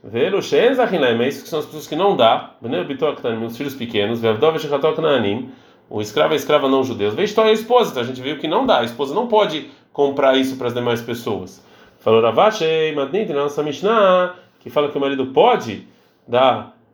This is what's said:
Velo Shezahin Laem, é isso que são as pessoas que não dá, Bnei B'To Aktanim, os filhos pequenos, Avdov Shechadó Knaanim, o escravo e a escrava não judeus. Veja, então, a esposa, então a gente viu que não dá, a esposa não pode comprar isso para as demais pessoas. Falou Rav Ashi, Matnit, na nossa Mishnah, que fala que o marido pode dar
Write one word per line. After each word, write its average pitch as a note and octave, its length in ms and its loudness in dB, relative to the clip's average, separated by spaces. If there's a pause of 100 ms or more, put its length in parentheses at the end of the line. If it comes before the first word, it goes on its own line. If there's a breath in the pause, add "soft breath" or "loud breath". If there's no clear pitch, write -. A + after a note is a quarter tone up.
Velo C#3+ 400 -2
Shezahin G#3+ 560 2
Laem, A#2+ 240 2
é C3 60 0
isso C#3 160 -8
que - 40 -18
são D#3 120 -4
as D3 60 -8
pessoas D3 200 -16
que D3+ 80 -8
não F#3 220 2
dá, B2 440 2
Bnei D3 220 -6
B'To D3 240 -4
Aktanim, A#2 380 -4
os A#2 120 -8
filhos C#3 200 -8
pequenos, A2+ 480 -2
Avdov C#3 340 2
Shechadó D3 340 0
Knaanim, C3 600 -2 (380 loud breath)
o G#2+ 100 -6
escravo D3+ 320 0
e - 20 0
a - 20 0
escrava C#3 320 2
não C3+ 160 2
judeus. A#2 300 -2
Veja, G3+ 180 -2
então, A3 120 2
a A3 80 4
esposa, A3 380 2
então B2+ 120 -4
a A#2 40 -4
gente B2+ 140 -10
viu C#3+ 180 -8
que E3 80 -8
não G#3 180 0
dá, G3+ 140 2
a A#2 60 0
esposa C3 280 -6
não A3 140 -2
pode E3+ 420 0 (240 loud breath)
comprar C3+ 460 2
isso C3 180 -2
para B2 120 -4
as A#2 60 -4
demais A#2+ 280 -2
pessoas. G#2+ 600 -8 (360 soft breath)
Falou A2+ 240 4
Rav A#2 160 2
Ashi, D#3+ 560 2
Matnit, D#3 380 -4
na C#3+ 100 0
nossa D3 200 -4
Mishnah, F3+ 760 2 (240 loud breath)
que B2 100 -16
fala D3 180 0
que C#3+ 80 -6
o C#3 40 -2
marido C#3 260 -2
pode D3+ 600 2 (400 soft breath)
dar A#2+ 500 0 (180)